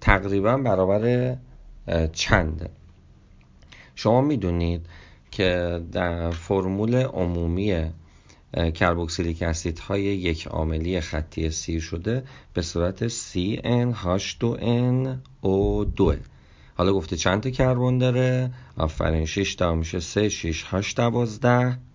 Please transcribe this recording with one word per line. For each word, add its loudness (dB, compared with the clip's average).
تقریباً 4
برابر، 2
اه، 2
چنده؟ 0
شما 4
می‌دونید 0
که 0
در 0
فرمول 0
عمومی، 0
اه، -4
کربوکسیلیک 0
اسیدهای -2
یک -2
عاملی -2
خطی -4
سیر -4
شده -4
به 0
صورت -2
سی -4
ان 2
هاچ -2
دو 0
ان 0
او 2
دو. 2
حالا 2
گفته -2
چند 2
تا -2
کربن 2
داره؟ 2
آفرین، 0
شش -2
تا 2
می‌شه -2
سه، 0
شش، -4
هاچ -4
دوازده، 2